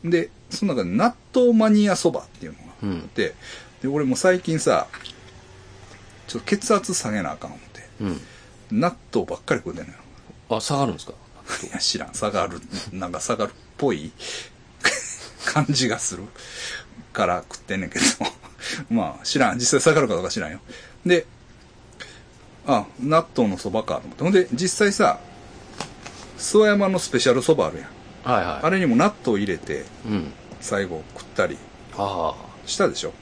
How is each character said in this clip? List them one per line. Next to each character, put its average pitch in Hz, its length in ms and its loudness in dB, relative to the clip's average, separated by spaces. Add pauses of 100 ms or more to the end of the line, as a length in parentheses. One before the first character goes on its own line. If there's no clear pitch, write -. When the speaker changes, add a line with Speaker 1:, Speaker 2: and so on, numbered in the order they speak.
Speaker 1:
う 165 40 -4
ん。 - 20 -2
で、 170 200 2 (200)
そ - 160 -4
の 175 80 2
中 110 100 0
で 87 60 -2
納 180 240 4 (200)
豆 247 200 6
マ 220 160 6
ニ 208 200 6
ア 180 60 2
そ 165 160 2
ば - 100 -4
っ - 60 -18
て - 180 -16
い 80 40 -10
う 76 40 -14 (280)
の 104 100 -4
が 87 60 -2
あ 80 60 -8
っ 71 60 -16
て、 95 200 -2
Speaker 2:
う - 40 -8
ん。 - 20 -18 (480)
Speaker 1:
で、 131 60 -2
俺 147 160 0
も 127 100 2
最 185 240 4
近 160 200 -2
さ、 104 280 2 (1400)
ち - 100 -10
ょ - 20 -6
っ - 20 -8
と - 60 -12
血 202 260 2
圧 196 200 0
下 110 180 -4
げ 104 100 -2
な 73 120 -4
あ - 40 -10
か - 100 -14
ん - 40 -12
思 - 80 -18
っ - 100 -20
て。 - 180 -20 (140)
Speaker 2:
う 104 60 -4
ん。 85 140 -4 (580)
Speaker 1:
納 170 160 2 (180)
豆 110 140 2
ば 85 80 -6
っ - 60 -20
か - 120 0
り 160 60 2
食 - 120 -8
う - 40 -10
て 82 80 -12
ん - 40 -12
の - 60 -20
よ。 - 60 -20 (500)
Speaker 2:
あ、 113 120 2
下 143 160 -2
が 139 80 2
る 117 60 -2
ん - 40 -6
で - 40 -16
す - 60 -16
か？ - 80 -14 (540)
Speaker 1:
い - 40 -14
や、 - 80 -8
知 - 200 -2
ら 69 100 -10
ん。 - 40 -18
下 104 180 -4
が 90 160 0
る。 85 120 -10 (320)
な 92 160 -8
ん 87 40 -8
か - 80 -8
下 - 160 -2
が 104 100 -2
る - 60 -12
っ - 20 -20 (240)
ぽ 131 160 2
い 78 180 -6 (680)
<laughs> - 640 -6
感 151 240 2
じ 127 200 2
が 110 100 -2
す - 160 -6
る 90 80 -12 (880)
か 101 120 2
ら 87 240 0
食 - 80 -16
っ - 20 -20
て - 160 -6
ん 95 60 -2
ね 87 60 -6
ん - 20 -10
け - 100 -8
ど。 269 60 2 (840)
<laughs> - 0 -
ま 92 320 0
あ、 - 40 -16
知 - 140 -2
ら 110 140 4
ん。 117 60 -4
実 127 200 2
際 - 20 2
下 160 120 6
が 151 80 6
る 123 60 2
か 104 80 0
ど 87 60 -2
う - 20 -6
か 85 60 -4
知 - 100 -6
ら 80 100 -6
ん - 20 -10
よ。 - 80 -12 (460)
で、 175 200 4 (1400)
あ、 117 180 2 (140)
納 156 260 2 (100)
豆 113 140 4
の 92 80 -2
そ 104 120 -6
ば 107 140 -2
か 80 120 -4
と 65 60 -6
思 69 80 -16
っ - 60 -18
て。 - 80 -6
ほ 175 60 2
ん 196 40 4
で、 - 200 6
実 175 260 -2
際 202 140 4
さ、 170 260 2 (1160)
諏 - 220 4
訪 214 60 8
山 202 240 4
の 185 80 0
ス - 120 -4
ペ 123 100 2
シ 131 100 4
ャ 120 40 6
ル 131 100 2
そ 160 120 4
ば 85 120 2
あ - 40 -2
る 78 80 -10
や - 60 -14
ん。 - 460 -8
Speaker 2:
は 107 100 4
い 85 40 -2
は 73 180 -4
い。 - 20 -4
Speaker 1:
あ 165 60 4
れ 190 80 2
に 175 80 2
も 117 80 4
納 175 180 6 (120)
豆 110 140 4
入 104 60 0
れ 87 140 -2
て、 71 260 -8 (200)
Speaker 2:
う 110 40 -8
ん。 85 220 -2 (300)
Speaker 1:
最 101 240 -2
後 80 180 -8 (120)
食 - 80 -16
っ - 20 -16 (100)
た 95 100 2
り - 120 -6 (380)
Speaker 2:
あ 98 400 -2
あ。 - 320 -18
Speaker 1:
し - 100 -4
た 196 120 4
で - 60 -4
し - 100 -8
ょ？ - 160 -8